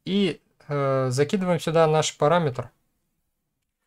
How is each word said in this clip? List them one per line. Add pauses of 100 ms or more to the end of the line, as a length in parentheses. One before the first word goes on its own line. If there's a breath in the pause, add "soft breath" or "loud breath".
и, (260)
э,
закидываем
сюда
наш
параметр. (1160)